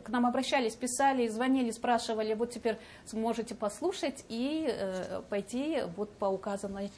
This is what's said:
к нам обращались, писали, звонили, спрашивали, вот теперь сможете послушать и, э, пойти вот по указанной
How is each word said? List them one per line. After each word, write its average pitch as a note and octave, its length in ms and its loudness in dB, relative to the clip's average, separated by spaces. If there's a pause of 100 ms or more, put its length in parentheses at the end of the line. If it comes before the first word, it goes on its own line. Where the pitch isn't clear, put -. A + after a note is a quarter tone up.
к - 80 -14
нам A#3+ 160 6
обращались, B3+ 480 2
писали, B3+ 540 2
звонили, B3 420 2
спрашивали, A3+ 640 2
вот A#3+ 160 0
теперь A3 260 0 (300)
сможете A3+ 480 -2
послушать C#4+ 760 -2
и, C#4+ 400 -2
э, F#3 640 -2
пойти B3 520 -2 (140)
вот G#3 140 -4
по - 160 -4
указанной G3 720 -2